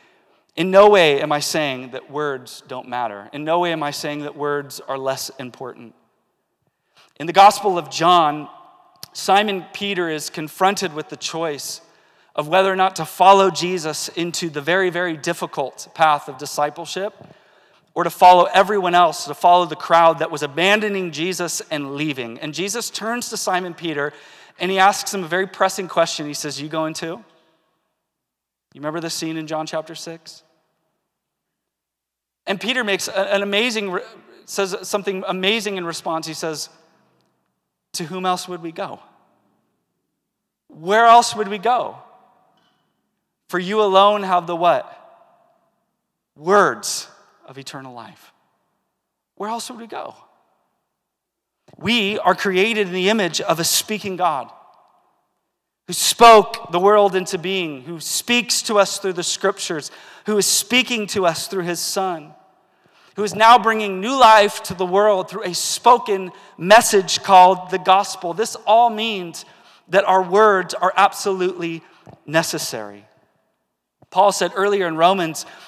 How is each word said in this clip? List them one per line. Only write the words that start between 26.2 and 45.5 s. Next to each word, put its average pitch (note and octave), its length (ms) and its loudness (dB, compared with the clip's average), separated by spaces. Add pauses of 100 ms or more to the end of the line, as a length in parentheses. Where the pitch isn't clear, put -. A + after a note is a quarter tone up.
He D3 60 -10
says, C#3 280 -10
"You D#3 80 -10
going D#3 240 -6
too?" E3+ 300 -10 (1500)
You C3 60 -20
remember D#3 220 -8
this - 140 -8
scene D#3+ 200 -8
in D#3 120 -10
John D#3 180 -6
chapter D#3+ 300 -8
six? - 480 -18 (2000)
And G3 160 -6
Peter B3+ 220 -4
makes G3+ 240 -2
a-, G3+ 260 -4
an G3+ 80 2
amazing, G3+ 500 -2
re-, F3+ 120 -6 (420)
says G3 380 -6
something G3 440 -6
amazing G3 500 -2
in F3+ 80 -8
response. D#3+ 420 -6
He D#3+ 60 -8
says, D#3 360 -8 (1200)
"To F3 120 -8
whom F#3 200 -8
else F3+ 220 -2
would F3 140 -12
we E3 100 -12
go? F3 280 -12 (1700)
Where F#3+ 380 0
else A#3 300 8
would G#3 120 -4
we G#3 100 -6
go? A3 400 -2 (1500)
For F3+ 120 -4
you G3+ 220 -2
alone G3+ 420 4
have F3+ 220 -2
the" F3 100 -6
what? E3 380 0 (1400)